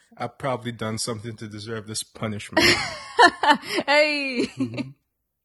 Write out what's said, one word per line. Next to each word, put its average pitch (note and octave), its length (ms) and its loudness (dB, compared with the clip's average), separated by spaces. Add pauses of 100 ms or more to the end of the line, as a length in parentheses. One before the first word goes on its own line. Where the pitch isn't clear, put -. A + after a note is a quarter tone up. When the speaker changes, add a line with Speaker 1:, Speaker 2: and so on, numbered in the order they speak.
(160)
Speaker 1:
I've - 220 -10
probably A#2+ 340 -4
done A2 260 -4
something A2+ 380 -8
to A2+ 120 -14
deserve G#2 400 -10
this G#2+ 160 -8
punishment. - 600 -2
Speaker 2:
<laughs> - 140 6 (1080)
Hey! C#4+ 600 2 (100)
Speaker 1:
Mm-hmm. B3+ 340 -6 (540)